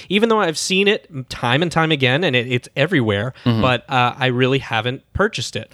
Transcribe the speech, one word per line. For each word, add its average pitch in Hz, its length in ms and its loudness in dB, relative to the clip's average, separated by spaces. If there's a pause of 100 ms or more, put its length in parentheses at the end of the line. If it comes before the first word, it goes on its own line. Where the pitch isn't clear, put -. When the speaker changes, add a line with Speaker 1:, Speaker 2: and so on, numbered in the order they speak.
Speaker 1:
even 208 220 2
though 220 100 2
I've 165 180 0
seen 190 300 0
it - 220 -2 (200)
time 131 320 0
and 175 80 0
time 160 220 0
again 135 320 2
and 147 140 0
it, 120 120 0
it's 127 280 -2
everywhere, 127 560 0 (120)
Speaker 2:
Mm-hmm. 117 160 2
Speaker 1:
but, 123 280 0
uh, 123 280 2
I 131 100 0
really 127 320 2
haven't 120 420 -4 (120)
purchased - 440 -4
it. - 160 -10